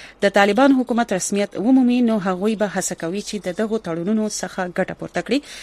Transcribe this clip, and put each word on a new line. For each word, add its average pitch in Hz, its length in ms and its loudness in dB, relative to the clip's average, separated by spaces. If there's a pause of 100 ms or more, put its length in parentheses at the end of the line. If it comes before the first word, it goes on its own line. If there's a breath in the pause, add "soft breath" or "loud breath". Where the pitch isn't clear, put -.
(220 loud breath)
د 202 80 4
طالبان 202 420 4
حکومت 240 420 0
رسمیت 202 440 -2
ومومي، 247 440 4
نو 226 160 2
هغوی 190 380 -2
به 202 120 -2
هڅه 180 260 -4
کوي 175 280 -6
چې - 140 -10
د 185 220 -6
دغو 214 200 -2
تړونونو 202 520 -2
څخه 185 520 -6
ګټه 180 120 -2
پورته 170 280 -8
کړي 247 180 -2 (240 loud breath)